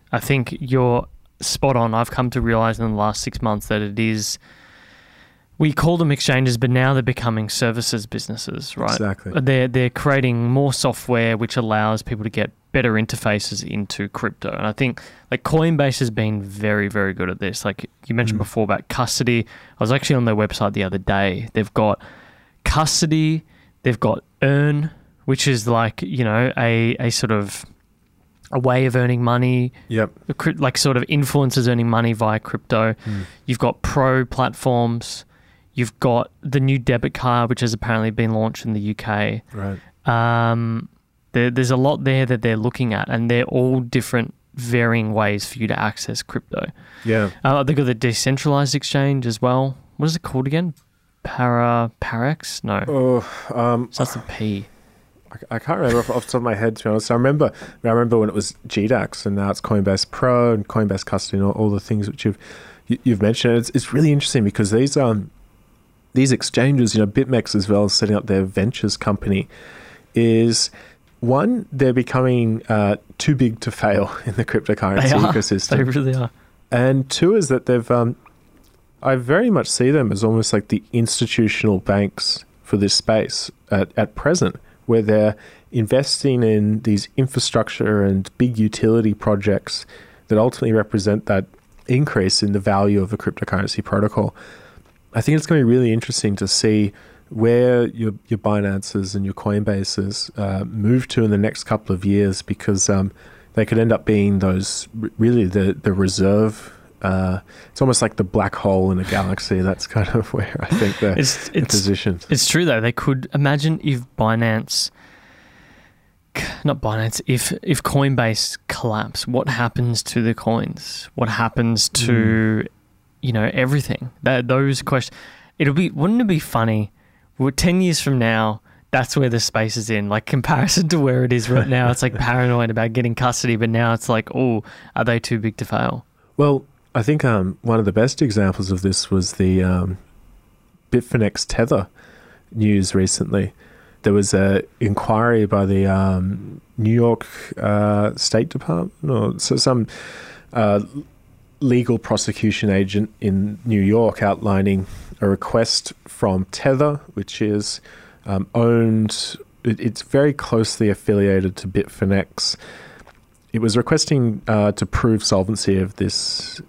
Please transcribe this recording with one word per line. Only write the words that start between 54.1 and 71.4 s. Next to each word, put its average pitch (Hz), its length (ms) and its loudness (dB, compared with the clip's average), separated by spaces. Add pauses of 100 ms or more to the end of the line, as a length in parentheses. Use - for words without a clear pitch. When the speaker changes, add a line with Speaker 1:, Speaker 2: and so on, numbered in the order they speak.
Speaker 1:
with 117 100 -12
P. 107 400 -6 (640)
Speaker 2:
I, - 60 -20 (180)
I 113 60 -6
can't 170 180 -4
remember 120 220 2
off, 117 100 -6
off 117 160 -2
the - 60 -8
top 127 80 -2
of - 20 -6
my 117 140 0
head, 113 220 0
to - 60 -18
be 110 60 0
honest. 107 220 -2
I - 20 4
remember, 135 380 2 (320)
I 120 40 2
remember 117 300 4
when 107 100 4
it 101 60 -6
was 101 220 -4 (100)
G 104 220 0
dax, - 360 -2
and 101 120 0
now 98 140 0
it's 95 100 -4
Coinbase 98 500 0
Pro 120 420 2
and 107 140 -2
Coinbase 101 400 -2
Custody - 320 -4
and 98 80 2
all, 101 60 0
all 107 180 0
the 101 100 -2
things 104 300 -4
which - 140 -12
you've, 104 140 0 (500)
you, 123 160 0
you've 107 180 4
mentioned. 117 340 2
It's, 117 140 0
it's - 220 -2
really 147 200 4
interesting 143 300 0
because 101 300 0
these, 131 240 2
um, 113 340 0 (800)
these 127 200 4
exchanges, 123 640 2
you 107 40 4
know, 104 60 4
BitMEX 123 480 0
as 98 140 0
well, 104 200 4
setting 104 280 2
up - 100 -4
their 98 160 2
ventures 98 540 -2
company, 101 500 -2 (640)
is 117 560 2 (520)
one, 170 500 0